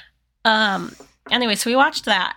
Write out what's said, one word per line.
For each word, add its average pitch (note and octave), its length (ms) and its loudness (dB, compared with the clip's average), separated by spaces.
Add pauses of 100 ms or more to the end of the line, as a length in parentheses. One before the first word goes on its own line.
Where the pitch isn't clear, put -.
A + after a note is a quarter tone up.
(440)
Um, G#3 520 0 (360)
anyway, A3+ 240 0
so A#3 140 -4
we A#3+ 60 0
watched D4 300 2
that, F#3+ 320 0